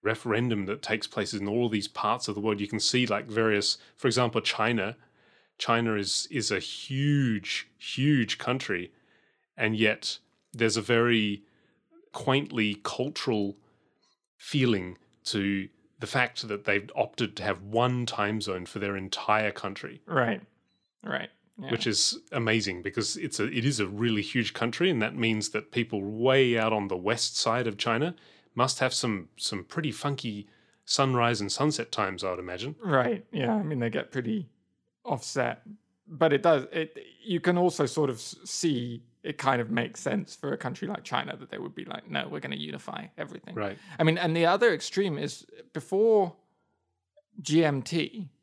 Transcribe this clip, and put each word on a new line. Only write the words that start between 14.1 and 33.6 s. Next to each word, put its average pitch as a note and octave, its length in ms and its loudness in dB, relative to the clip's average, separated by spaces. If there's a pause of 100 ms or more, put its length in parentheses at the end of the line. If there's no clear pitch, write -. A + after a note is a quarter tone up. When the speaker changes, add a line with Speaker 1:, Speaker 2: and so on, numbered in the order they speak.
Speaker 1:
feeling G#2 600 0 (280)
to G2 440 0 (300)
the A2+ 80 -6
fact B2 420 -2
that G2+ 160 -6
they've G2+ 320 0
opted A2+ 400 -2
to F#2+ 60 -8
have F#2 200 -2
one A#2+ 440 0
time G#2+ 340 -2
zone F#2 240 -6
for F#2+ 140 -10
their G2+ 180 -2
entire G#2 560 0
country. - 540 -10
Speaker 2:
Right, A#2 340 2 (640)
right. - 240 -6 (300)
Yeah. C#3 120 -10
Speaker 1:
Which A2+ 160 -2
is - 320 0 (140)
amazing G#2+ 480 0
because G2 380 -4
it's - 200 -6
a, G#2 60 2
it B2 220 -2
is C3+ 140 0
a G2+ 60 2
really G#2 360 0
huge - 320 -2
country, A#2+ 340 0
and C3 140 2
that A2 120 -2
means A2+ 360 0
that - 220 -6
people A2+ 300 -2
way A#2+ 560 4
out A2 140 4
on G2+ 160 0
the F#2+ 80 -2
west G#2 400 0
side A#2 300 0
of G#2 100 -4
China B2 380 0 (400)
must B2+ 260 2
have C3 140 2
some, G2+ 420 -2
some - 280 -6
pretty D#3 280 -4
funky A#2+ 560 -6 (380)
sunrise B2 540 4
and G2 120 -2
sunset D3+ 400 0
times, F#2+ 320 -2
I F#2+ 60 0
would F2+ 100 -4
imagine. F2+ 420 -8
Speaker 2:
Right, E3+ 480 2
yeah. B2+ 240 0
I A2 80 0